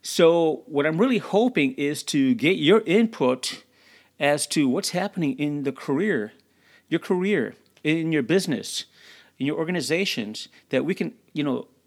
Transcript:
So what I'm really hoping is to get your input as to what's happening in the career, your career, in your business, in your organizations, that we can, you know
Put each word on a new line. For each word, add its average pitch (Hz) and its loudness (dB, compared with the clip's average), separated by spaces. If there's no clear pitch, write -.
So 165 2
what 143 0
I'm 160 0
really 240 2
hoping 185 2
is 147 -2
to 135 2
get 143 0
your 175 4
input 165 0
as 143 2
to 143 2
what's 165 -2
happening 175 -4
in 147 -4
the 135 -4
career, 143 -2
your 160 -2
career, 180 -2
in 160 0
your 151 2
business, 151 -2
in 131 -2
your 147 -2
organizations, 160 -4
that 131 0
we 175 -2
can, 180 -4
you 147 -4
know 127 -4